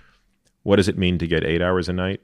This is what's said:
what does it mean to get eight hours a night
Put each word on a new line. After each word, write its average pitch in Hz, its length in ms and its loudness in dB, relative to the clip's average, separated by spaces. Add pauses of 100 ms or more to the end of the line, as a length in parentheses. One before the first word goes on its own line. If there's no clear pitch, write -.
(600)
what - 140 2
does 95 120 4
it 101 100 -2
mean 90 200 0
to 82 80 -4
get 80 180 0
eight 85 180 0
hours 90 280 0
a 90 40 -4
night 92 300 -4